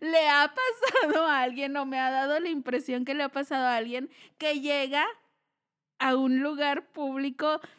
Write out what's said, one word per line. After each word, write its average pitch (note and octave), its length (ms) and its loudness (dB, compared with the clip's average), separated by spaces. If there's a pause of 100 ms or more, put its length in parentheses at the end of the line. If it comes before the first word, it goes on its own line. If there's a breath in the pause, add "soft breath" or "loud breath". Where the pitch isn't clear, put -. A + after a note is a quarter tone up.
Le D#4+ 280 2
ha D4 260 6
pasado A#4+ 720 2
a C#4+ 140 2
alguien C4 380 -2
o C#4 80 -2
me C4 120 -4
ha C4 120 0
dado C4+ 280 0
la E4+ 120 -2
impresión B3+ 560 -4
que C#4 80 -2
le D4 80 -2
ha C#4 80 0
pasado C#4 360 -2
a B3 100 2
alguien A#3+ 340 -6 (260 soft breath)
que D4+ 240 -2
llega C#4+ 460 0 (920)
a C4 180 2
un C4 260 2
lugar C#4+ 500 -2
público C#4 680 -2 (180 loud breath)